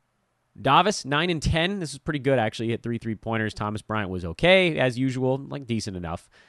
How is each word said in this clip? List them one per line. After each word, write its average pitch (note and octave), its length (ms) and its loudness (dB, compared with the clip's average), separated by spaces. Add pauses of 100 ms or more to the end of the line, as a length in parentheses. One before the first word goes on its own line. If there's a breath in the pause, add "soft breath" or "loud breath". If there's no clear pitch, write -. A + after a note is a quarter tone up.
(600)
Davis, D3+ 460 4
nine D#3 240 0
and D#3+ 140 -2
ten. F3+ 360 0
This D3 140 -6
is C#3 60 -16
pretty D3+ 200 -4
good, C3 200 4
actually. A2+ 280 0
He A#2 40 0
hit A2+ 100 -4
three A#2 160 -4
three-pointers. A2 560 -2
Thomas G#2 300 -4
Bryant G#2+ 260 -2
was F#2 160 -6
okay, E3+ 540 4
as B2+ 180 0
usual, C3 400 0
like, C#3 300 -12
decent G#2+ 280 -4
enough. F2 320 -8 (220 soft breath)